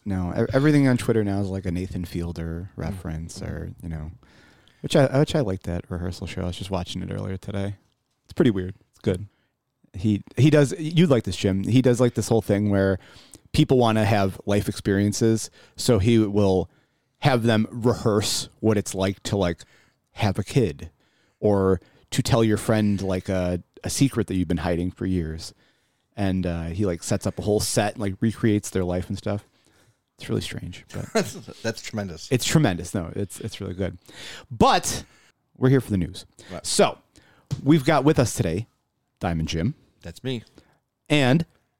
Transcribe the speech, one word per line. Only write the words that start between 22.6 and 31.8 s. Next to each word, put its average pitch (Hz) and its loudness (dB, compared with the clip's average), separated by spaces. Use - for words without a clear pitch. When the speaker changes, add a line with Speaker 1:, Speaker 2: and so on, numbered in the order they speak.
Speaker 1:
like, 95 -4
a, 90 -2
a 101 -6
secret 123 0
that 98 -4
you've 90 0
been 85 0
hiding 87 -2
for 98 -8
years. 82 -4
And, 95 0
uh, 85 -4
he, 87 -4
like, 85 -4
sets - -4
up - -4
a - -6
whole 104 2
set 104 -2
and, - -10
like, 98 -4
recreates 107 0
their 95 -2
life 90 -4
and 98 -6
stuff. 101 -6
It's - -14
really 113 -2
strange, - -12
but 98 -8
Speaker 2:
<laughs> - -6
That's 113 -6